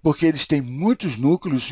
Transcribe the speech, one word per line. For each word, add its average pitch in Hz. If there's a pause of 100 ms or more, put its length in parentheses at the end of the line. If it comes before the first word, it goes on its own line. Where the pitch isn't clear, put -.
porque 156
eles 156
têm 147
muitos 143
núcleos 143